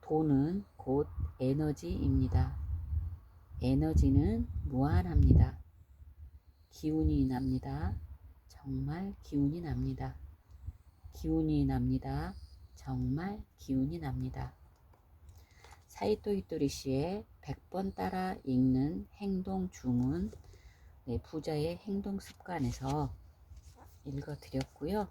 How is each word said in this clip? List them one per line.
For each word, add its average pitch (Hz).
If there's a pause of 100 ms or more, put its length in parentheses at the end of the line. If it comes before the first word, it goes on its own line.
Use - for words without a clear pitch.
돈은 156 (120)
곧 139 (320)
에너지입니다. 139 (1040)
에너지는 147 (160)
무한합니다. 143 (1080)
기운이 151
납니다. 131 (540)
정말 143
기운이 143
납니다. 131 (960)
기운이 156
납니다. 135 (400)
정말 139 (180)
기운이 139
납니다. 127 (1300)
사이토 202
히토리 160
씨의 151 (160)
백 -
번 190
따라 185
읽는 131 (100)
행동 190
주문, 202 (720)
네, 120
부자의 156
행동 196
습관에서 139 (920)
읽어드렸고요. 143